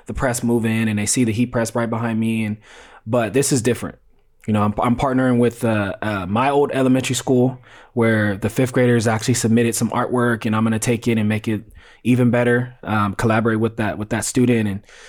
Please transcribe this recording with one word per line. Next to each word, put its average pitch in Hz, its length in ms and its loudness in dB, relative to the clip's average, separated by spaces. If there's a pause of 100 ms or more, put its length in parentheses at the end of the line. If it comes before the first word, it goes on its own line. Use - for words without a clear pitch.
the 110 80 -10
press 123 300 -2
moving 113 440 0
and 107 100 -2
they 104 80 -2
see 127 180 0
the 110 80 0
heat 120 140 0
press 117 280 -4
right 117 160 -2
behind 113 300 -2
me. 113 240 -2
And, 107 120 -4 (480)
but 113 280 0
this 135 180 0
is 123 120 0
different. 113 360 -2 (480)
You 107 80 0
know, 104 80 2
I'm, 104 180 2
I'm 120 160 2
partnering 127 440 2
with, 120 240 2
uh, 104 360 0
uh, 104 260 -4
my 113 220 0
old 143 240 2
elementary 131 440 2
school 127 420 0 (340)
where 107 460 0
the 110 100 -4
fifth 127 240 0
graders 120 340 2
actually 113 280 0
submitted 113 400 2
some 113 160 -2
artwork, 120 560 -2
and 107 100 0
I'm 110 80 0
gonna 110 140 0
take 117 300 -2
it 113 100 2
and 104 100 0
make 107 200 -2
it 107 160 -4 (400)
even 123 260 4
better, 120 520 0
um, 101 320 -2
collaborate 110 460 0
with 113 160 -2
that, 98 220 -4
with 107 120 -8
that 110 140 -2
student, 120 440 2
and 98 120 -4 (280)